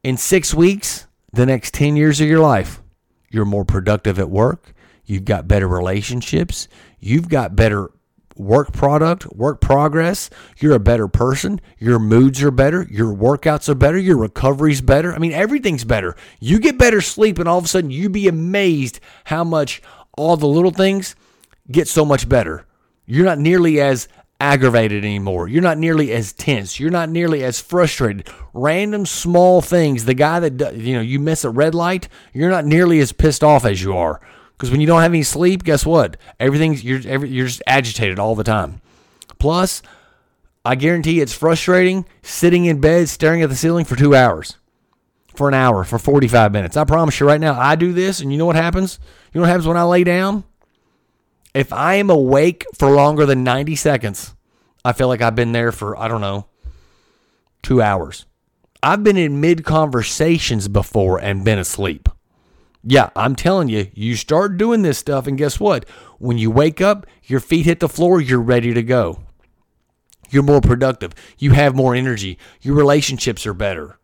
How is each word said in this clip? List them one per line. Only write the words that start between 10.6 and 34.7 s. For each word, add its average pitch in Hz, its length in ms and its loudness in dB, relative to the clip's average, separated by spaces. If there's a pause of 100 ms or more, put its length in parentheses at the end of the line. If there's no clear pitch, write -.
a 113 60 2
better 110 280 2
person. 139 520 -2 (180)
Your 117 200 2
moods 127 440 4
are 143 80 2
better. 143 400 0
Your 107 240 -2
workouts 143 540 0
are 147 60 2
better. 139 240 2
Your 180 180 2
recovery's 135 640 0
better. 147 340 2
I - 40 -8
mean, 165 140 -2
everything's 196 520 -2
better. 104 320 -2 (240)
You 156 180 2
get 262 200 2
better 233 220 4
sleep, 208 380 0
and 170 100 -2
all 180 100 2
of 175 60 -4
a 160 40 -4
sudden, 170 220 -2
you 165 180 -4
be 196 200 0
amazed 170 720 -2 (240)
how 165 200 -4
much 160 380 -4 (340)
all 165 200 2
the 151 100 -2
little 170 240 2
things 190 440 -2 (560)
get 151 180 0
so 156 160 0
much 139 240 0
better. 92 380 -2 (400)
You're 147 200 2
not 165 120 0
nearly 160 420 2
as 135 280 0 (320)
aggravated 120 640 2
anymore. 98 440 -4
You're 151 140 0
not 165 160 0
nearly 156 340 0
as 113 200 -4
tense. 104 460 -6
You're 151 120 -4
not 170 180 -2
nearly 165 340 -2
as 127 180 -6
frustrated. 131 680 -2 (260)
Random 190 500 -2
small 175 560 2
things. 147 440 0
The 127 100 0
guy 151 240 0
that, 151 180 -2
do-, 131 200 -6
you 120 180 -6
know, 117 60 -2
you 123 180 -4
miss 156 240 -2
a 131 80 -4
red 151 240 0
light, 175 340 -4 (240)
you're 165 180 -2
not 175 140 0
nearly 165 360 4
as 131 100 0
pissed - 320 0
off 147 220 4
as 98 180 -2
you 92 140 -4
are. 82 240 -2 (360)
'Cause 123 140 -8